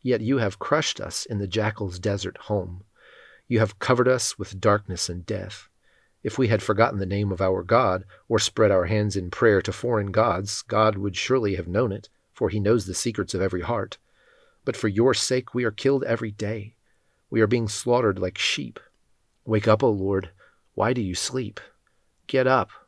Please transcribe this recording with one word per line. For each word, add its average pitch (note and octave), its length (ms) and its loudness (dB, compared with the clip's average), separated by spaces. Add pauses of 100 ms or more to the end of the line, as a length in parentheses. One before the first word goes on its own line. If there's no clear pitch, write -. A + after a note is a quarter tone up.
Yet B2 180 0
you B2+ 180 2
have G#2 200 -2
crushed - 420 -2
us - 240 -8
in A2 140 -4
the G2 100 -4
jackal's G#2 500 -4
desert F#2+ 380 -4
home. F#2 460 -6 (680)
You A#2 120 2
have A2 180 0
covered B2 300 2
us B2+ 320 0
with G2 200 -10
darkness G#2 480 0
and F2 160 -10
death. G2 440 -10 (560)
If - 120 -4
we C3 120 2
had G#2 160 2
forgotten A2 340 2
the G2 80 -2
name G2+ 240 -2
of F#2 100 -6
our F#2 220 0
God, F#2+ 400 2 (260)
or A2+ 120 2
spread G#2+ 320 2
our F2+ 140 2
hands G#2 280 0
in F2+ 160 -4
prayer G#2 320 4
to - 80 -4
foreign G#2+ 400 -2
gods, G#2 520 0
God G#2+ 360 2
would F#2+ 180 -4
surely A2+ 380 0
have F2 140 -6
known G#2 240 0
it, G#2 160 -10 (260)
for - 140 0
he G#2+ 100 -2
knows G2+ 280 2
the - 80 -8
secrets G#2 400 -4
of F#2 60 -2
every F#2 200 0
heart. G2+ 380 -6 (680)
But C3 120 -4
for A2+ 120 0
your A2+ 260 4
sake - 400 -2
we B2 80 0
are A#2 80 0
killed C3+ 320 0
every A#2 300 -4
day. G#2 420 -8 (560)
We A2+ 100 2
are A2+ 60 8
being A2+ 220 2
slaughtered A#2 500 0
like F#2 180 -4
sheep. - 440 -4 (640)
Wake G#2+ 240 2
up, A2 160 4
O B2 60 6
Lord. G2 400 -2 (440)
Why G#2 180 0
do B2 80 0
you F#2 140 -2
sleep? A#2 460 -6 (680)
Get C3 220 2
up. B2+ 220 2 (180)